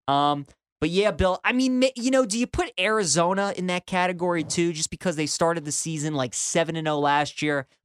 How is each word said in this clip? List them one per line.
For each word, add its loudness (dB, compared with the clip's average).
Um, 2
but 0
yeah, 2
Bill, 2
I 2
mean, 2
ma-, 4
you -2
know, 4
do -4
you 0
put -4
Arizona 2
in -4
that -2
category 0
too, 0
just -6
because -4
they -2
started 0
the -6
season, -4
like, -2
seven -2
and -4
oh 0
last 0
year, -2